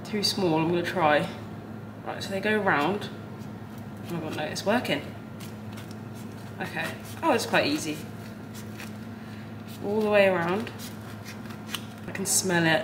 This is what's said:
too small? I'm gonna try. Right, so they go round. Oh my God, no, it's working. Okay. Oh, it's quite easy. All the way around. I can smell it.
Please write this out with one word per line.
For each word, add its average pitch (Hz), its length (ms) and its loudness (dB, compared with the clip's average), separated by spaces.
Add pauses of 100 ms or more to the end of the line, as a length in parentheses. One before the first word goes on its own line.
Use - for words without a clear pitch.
too 208 200 -2
small? 175 360 4
I'm 160 100 4
gonna 175 120 4
try. 170 460 6 (800)
Right, - 160 -4
so - 80 -4
they 190 80 0
go 214 180 4
round. 185 520 4 (1000)
Oh 175 60 -4
my 165 40 -2
God, 156 180 -4
no, 156 60 -2
it's - 220 -4
working. 190 380 2 (1600)
Okay. - 260 -4 (360)
Oh, 320 120 6
it's - 120 4
quite 160 220 4
easy. 151 300 0 (1900)
All 214 160 2
the 214 80 4
way 202 180 10
around. 185 440 2 (1400)
I - 40 -8
can 196 140 -4
smell 175 400 4
it. 160 180 6